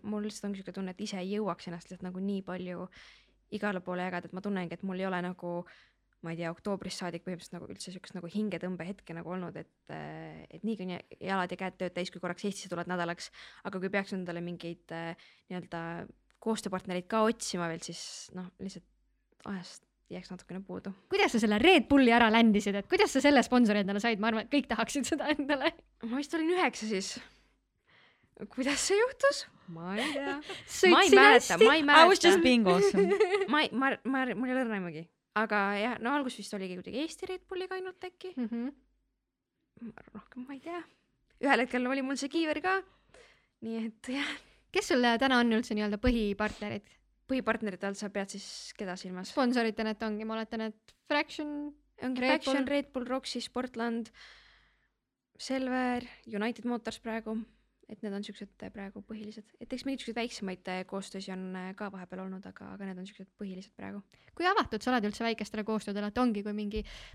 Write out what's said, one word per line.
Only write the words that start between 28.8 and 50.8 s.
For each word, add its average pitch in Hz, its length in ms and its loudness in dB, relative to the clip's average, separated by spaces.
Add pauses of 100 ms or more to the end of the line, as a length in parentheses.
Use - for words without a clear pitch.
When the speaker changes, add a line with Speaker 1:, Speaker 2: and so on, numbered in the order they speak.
Speaker 1:
see 392 180 2
juhtus? 523 440 2 (260)
Ma 175 280 -8
ei 247 160 0
tea. 277 240 -4 (180)
Speaker 2:
<laughs> - 240 -12
Sõitsin 359 160 10
Speaker 1:
Ma 339 80 10
ei 359 80 6
mäleta, 392 460 10
Speaker 2:
hästi. 220 100 10
Speaker 1:
ma 285 80 10
ei 320 80 4
Speaker 3:
I 294 260 12
was 381 140 6
just 359 160 8
Speaker 1:
mäleta. 330 40 4
Speaker 3:
being 240 240 6
awesome. 196 520 6 (120)
Speaker 1:
<laughs> 381 220 0
Ma 302 100 4
ei, 269 100 2
ma, 262 180 0 (140)
ma, 262 180 0 (120)
mul 254 140 -4
ei 254 60 -2
ole 254 100 0
õrna 214 140 -2
aimugi. 165 240 -6 (340)
Aga 214 220 0 (180)
jah, 226 240 0
no 233 120 -2
algus 277 240 -2
vist - 160 -14
oligi 190 240 -6
kuidagi 185 240 -8
Eesti 320 300 -6
Red 370 160 -8
Bulliga 370 320 -8
ainult 370 260 -10
äkki. 370 300 -12
Speaker 2:
Mhm. 233 320 -4 (1080)
Speaker 1:
Ma - 320 -16
rohkem 247 360 -16
ma 277 80 -14
ei 262 80 -14
tea. 339 200 -10 (600)
Ühel 277 220 6
hetkel 247 260 -2
oli 269 160 -2
mul 262 160 -4
see 277 80 -4
kiiver 311 320 0
ka. 370 140 0 (880)
Nii 226 240 -6
et 226 260 -10
jah. 285 220 -4 (400)
Speaker 2:
Kes - 180 2
sul, 247 120 4
äh, 233 140 4
täna 262 220 4
on 233 160 4
üldse 220 220 -2
nii-öelda 208 240 0
põhipartnerid? 208 840 0 (460)
Speaker 1:
Põhipartnerite 220 580 -2
all 202 80 -6
sa 202 140 -8
pead 196 240 -6
siis 202 140 -14 (260)
keda 185 220 -8
silmas? 185 360 -10
Speaker 2:
Sponsoritena, 226 600 2
et 214 100 -10
ongi, 214 220 -6
ma 220 100 -6
oletan, 220 300 -6
et - 380 -14